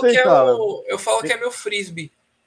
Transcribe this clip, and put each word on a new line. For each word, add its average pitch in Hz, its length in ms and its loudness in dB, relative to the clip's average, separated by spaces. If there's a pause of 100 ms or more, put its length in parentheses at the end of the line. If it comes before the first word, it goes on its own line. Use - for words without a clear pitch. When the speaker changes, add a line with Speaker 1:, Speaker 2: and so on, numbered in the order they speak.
Speaker 1:
gostei, 247 120 4
Speaker 2:
que 247 60 2
é 254 60 4
Speaker 1:
cara. - 320 6
Speaker 2:
o, 208 320 -4
eu 196 100 -4
falo 220 240 -2
que 240 100 -2
é 233 40 -4
Speaker 1:
E- - 20 -6
Speaker 2:
meu 240 140 -6
frisbee. 180 580 -10 (360)